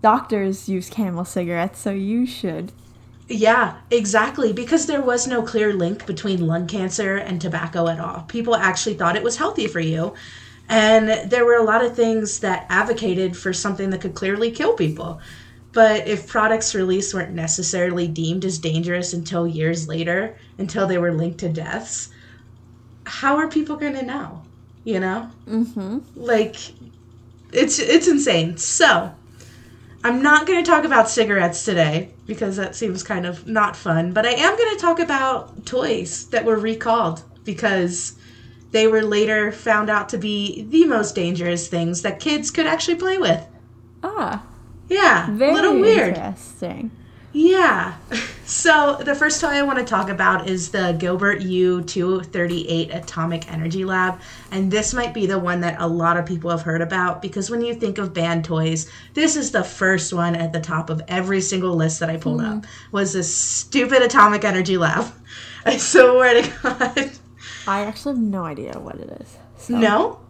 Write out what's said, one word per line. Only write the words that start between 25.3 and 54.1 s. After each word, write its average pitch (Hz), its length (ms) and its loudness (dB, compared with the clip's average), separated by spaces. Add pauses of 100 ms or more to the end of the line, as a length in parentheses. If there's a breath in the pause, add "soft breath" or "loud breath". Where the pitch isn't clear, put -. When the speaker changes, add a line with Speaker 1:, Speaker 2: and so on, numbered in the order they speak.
Speaker 1:
Mm-hmm. 226 520 -4 (160)
Speaker 2:
Like, 226 420 0 (960)
it's, 285 260 2
it's 330 300 4
insane. 180 480 2
So, 208 560 2 (880 loud breath)
I'm 247 180 2
not 302 240 6
gonna 349 180 2
talk 311 200 4
about 254 260 4
cigarettes 196 540 0
today, 170 500 0 (120)
because 202 320 -6
that 190 180 -6
seems 185 280 -4
kind 175 220 -4
of 180 220 -10
not 214 300 0
fun, 170 360 0
but 214 120 2
I 240 60 2
am 330 260 2
gonna 440 200 2
talk 339 220 2
about 269 680 -2
toys 220 600 -4
that 226 160 0
were 220 140 4
recalled 220 680 0 (220)
because 190 680 -2 (580 loud breath)
they 220 160 4
were 220 160 4
later 214 500 2
found 214 360 0
out 208 200 0
to - 80 -4
be 202 520 -4
the 320 160 6
most 220 300 0
dangerous 175 540 -2
things 170 320 -2
that - 180 -6
kids 294 320 -2
could 320 160 0
actually 320 280 0
play 370 220 -2
with. 262 240 0 (600)
Speaker 1:
Ah. 320 400 -6 (440)
Speaker 2:
Yeah, 330 420 4
a - 20 -2
Speaker 1:
Very 262 220 2
Speaker 2:
little 359 260 4
weird. 392 380 6
Speaker 1:
interesting. 185 760 -10 (420 loud breath)
Speaker 2:
Yeah. 294 600 4 (180)
<laughs> 226 160 -6 (160)
So 294 580 4
the 285 140 0
first 302 240 0
toy 330 80 -2
I 285 140 2
wanna 262 240 0
talk 202 240 -2
about 185 400 0
is 185 220 -4
the 180 280 0
Gilbert 196 420 0
U 180 420 2
two 185 380 0
thirty-eight 170 720 -2
Atomic 165 560 -6
Energy 165 360 -4
Lab. 185 340 -2 (320 loud breath)